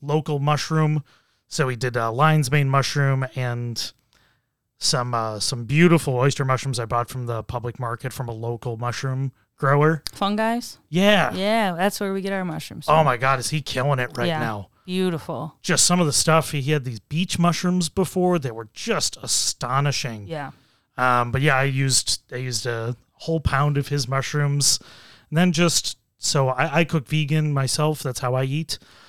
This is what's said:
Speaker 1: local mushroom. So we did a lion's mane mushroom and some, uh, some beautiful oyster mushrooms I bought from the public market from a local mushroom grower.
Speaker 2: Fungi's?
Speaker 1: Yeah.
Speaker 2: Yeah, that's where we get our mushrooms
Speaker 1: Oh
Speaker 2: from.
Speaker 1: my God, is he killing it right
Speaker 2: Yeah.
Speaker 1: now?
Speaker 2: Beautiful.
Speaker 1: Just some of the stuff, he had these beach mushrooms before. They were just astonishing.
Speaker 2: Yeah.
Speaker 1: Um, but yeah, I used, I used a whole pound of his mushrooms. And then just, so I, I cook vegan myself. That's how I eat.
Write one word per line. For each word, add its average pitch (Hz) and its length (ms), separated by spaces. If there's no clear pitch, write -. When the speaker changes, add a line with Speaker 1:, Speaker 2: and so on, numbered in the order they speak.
Speaker 1:
local 147 380
mushroom. 151 640
So 135 220
we 127 80
did 120 200
a 113 140
lion's 147 400
mane 143 180
mushroom 135 560
and 120 560
some, 123 360
uh, 110 240
some 120 260
beautiful 151 520
oyster 135 280
mushrooms 131 340
I 117 60
bought 120 240
from 127 180
the 117 180
public 120 340
market 120 340
from 123 160
a 117 40
local 113 440
mushroom 131 560
grower. 147 460
Speaker 2:
Fungi's? 220 640
Speaker 1:
Yeah. 185 420
Speaker 2:
Yeah, 202 400
that's 185 260
where 196 140
we 196 80
get 196 120
our 190 120
mushrooms 156 440
Speaker 1:
Oh 151 100
Speaker 2:
from. 156 80
Speaker 1:
my 127 100
God, 131 220
is 120 120
he 151 120
killing 131 360
it 123 180
right 120 100
Speaker 2:
Yeah. 160 140
Speaker 1:
now? 104 280
Speaker 2:
Beautiful. 170 800
Speaker 1:
Just - 240
some 180 120
of 175 80
the 143 60
stuff, 160 400
he 147 100
had 147 220
these 117 160
beach 175 380
mushrooms 175 500
before. 180 500
They 135 120
were 113 240
just - 480
astonishing. 131 1080
Speaker 2:
Yeah. 143 220
Speaker 1:
Um, 123 340
but 131 80
yeah, 143 160
I 135 80
used, 135 580
I 127 40
used 127 300
a 117 300
whole 165 260
pound 143 380
of 143 100
his 143 180
mushrooms. 143 720
And 151 80
then 180 140
just, - 440
so 135 300
I, 139 320
I 170 40
cook 156 240
vegan 156 440
myself. 147 500
That's 131 180
how 127 140
I 131 100
eat. 147 340